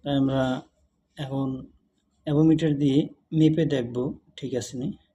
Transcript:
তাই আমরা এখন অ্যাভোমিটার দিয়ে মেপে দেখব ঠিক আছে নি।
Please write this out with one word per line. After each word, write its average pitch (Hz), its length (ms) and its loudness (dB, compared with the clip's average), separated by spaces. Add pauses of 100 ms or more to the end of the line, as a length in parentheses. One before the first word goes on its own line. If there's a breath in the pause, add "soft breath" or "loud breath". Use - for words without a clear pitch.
তাই 143 160 -2
আমরা 135 220 2 (720)
এখন 135 320 -6 (760)
অ্যাভোমিটার 156 460 4 (100)
দিয়ে 135 160 4 (400)
মেপে 156 260 4 (100)
দেখব 120 220 -4 (400)
ঠিক 127 240 -10
আছে - 200 -12
নি। 165 80 -6 (260)